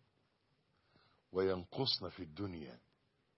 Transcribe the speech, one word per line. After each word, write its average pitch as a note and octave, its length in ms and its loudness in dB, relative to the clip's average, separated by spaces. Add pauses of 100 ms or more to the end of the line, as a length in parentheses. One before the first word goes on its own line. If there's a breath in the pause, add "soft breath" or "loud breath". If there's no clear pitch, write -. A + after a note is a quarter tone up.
(1300 soft breath)
وينقصن F#2+ 760 2
في F#2 140 -8
الدنيا". D#2+ 560 -6 (580)